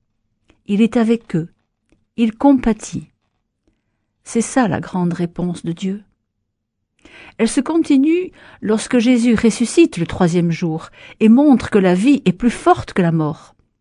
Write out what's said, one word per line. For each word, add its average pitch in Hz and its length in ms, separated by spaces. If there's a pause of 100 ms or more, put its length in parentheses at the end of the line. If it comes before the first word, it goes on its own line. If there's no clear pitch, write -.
(640)
Il 202 160
est 226 160
avec 226 380
eux. 165 140 (680)
Il 226 200
compatit. - 760 (1120)
C'est - 180
ça 233 260
la 185 120
grande 175 340
réponse 175 500
de 165 100
Dieu. 196 300 (1300)
Elle 220 100
se 262 140
continue 320 680 (300)
lorsque 214 360
Jésus 240 380
ressuscite 233 640
le 165 80
troisième 175 420
jour 160 400 (300)
et 220 100
montre 269 400
que - 80
la 185 160
vie 220 320
est 180 80
plus 240 160
forte - 440
que 190 100
la 165 80
mort. 156 420 (280)